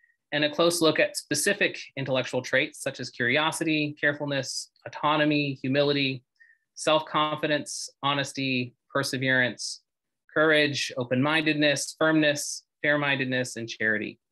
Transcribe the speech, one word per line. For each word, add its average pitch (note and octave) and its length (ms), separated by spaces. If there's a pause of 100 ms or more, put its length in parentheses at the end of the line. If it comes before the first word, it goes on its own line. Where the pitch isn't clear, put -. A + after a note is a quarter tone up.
(320)
and D3+ 120
a D3 60
close E3+ 300
look D#3 180
at - 200
specific F3 600 (200)
intellectual C3 420
traits - 420
such C3+ 180
as B2 100
curiosity, D3+ 880
carefulness, C#3+ 720 (160)
autonomy, D3 760
humility, C#3 600 (520)
self-confidence, D3+ 1160 (120)
honesty, C3+ 720 (160)
perseverance, C3 920 (500)
courage, D3+ 640
open-mindedness, D3 1000
firmness, D#3 640 (180)
fair-mindedness, C3+ 760
and A2+ 120
charity. G#2+ 500 (120)